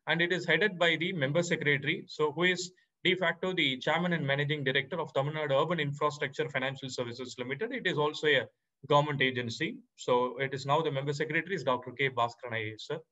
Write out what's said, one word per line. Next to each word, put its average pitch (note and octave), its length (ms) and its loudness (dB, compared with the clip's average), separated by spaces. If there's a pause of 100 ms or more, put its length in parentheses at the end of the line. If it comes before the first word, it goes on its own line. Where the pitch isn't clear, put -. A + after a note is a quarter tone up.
And E3 160 2
it F3 100 2
is F3 140 -2
headed F3 320 2
by E3+ 180 4
the F3 160 -2
member D3+ 300 2
secretary, D3+ 640 0
so D3+ 260 -2
who E3 120 0
is F3 280 0 (320)
de F3+ 120 4
facto E3+ 360 -2
the C#3 260 0
chairman E3+ 340 2
and D3+ 120 0
managing C#3+ 380 0
director C3+ 380 0
of D3+ 120 -6
Tamil C#3+ 200 0
Nadu D3 280 2
Urban D#3+ 200 0
Infrastructure C#3+ 680 -2
Financial C3+ 400 -4
Services B2 480 -6
Limited. C#3 360 -6
It A3 120 -6
is D#3+ 140 0
also D3+ 300 0
a B2+ 180 4 (400)
government D3 340 4
agency. B2+ 580 0 (180)
So B2+ 420 2
it C3+ 160 -2
is C3+ 120 -6
now D3+ 160 2
the D3 100 -2
member C#3 200 -2
secretary D#3+ 440 -2
is C3 80 -6
Doctor B2+ 260 0
K B2 200 0
Bhaskaran A#2+ 420 -2
I A2+ 60 -2
A G#2+ 160 -6
S, - 120 -14
sir. D#3 120 -4 (140)